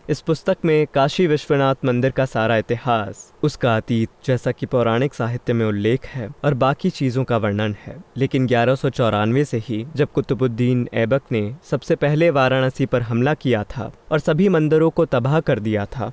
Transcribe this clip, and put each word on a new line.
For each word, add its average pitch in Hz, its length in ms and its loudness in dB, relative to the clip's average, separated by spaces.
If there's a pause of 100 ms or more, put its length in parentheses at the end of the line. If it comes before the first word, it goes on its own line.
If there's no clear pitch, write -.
(100)
इस 151 100 -2
पुस्तक 165 440 -2
में 156 300 4
काशी 139 320 2
विश्वनाथ 139 480 2 (100)
मंदिर 123 260 2
का 131 140 0
सारा 113 320 0
इतिहास, 113 760 -4 (100)
उसका 131 340 0
अतीत, 110 320 -2 (160)
जैसा 127 280 -2
कि - 140 -8
पौराणिक 120 480 0
साहित्य 120 380 -4
में 117 140 2
उल्लेख 107 400 0
है, 120 220 -10 (160)
और 143 100 2
बाकी 135 360 0
चीज़ों 131 340 -2
का 117 120 0
वर्णन 104 400 0 (100)
है। - 100 -14 (200)
लेकिन 131 300 0
ग्यारह 120 280 4
सौ 135 160 -2
चौरानवे 113 540 0
से 131 140 -4
ही, 110 280 -6 (100)
जब 139 160 0
कुतुबुद्दीन 123 840 0
ऐबक 113 280 0 (100)
ने 110 220 -2 (100)
सबसे - 320 -2
पहले 151 340 2
वाराणसी 131 560 2
पर 123 160 0
हमला 120 320 0
किया 113 300 0
था 113 280 -10 (180)
और 156 80 0
सभी 165 300 2
मंदिरों 156 420 4
को 165 140 2
तबाह 139 360 0
कर 139 180 0
दिया 104 280 -2
था, 113 260 -8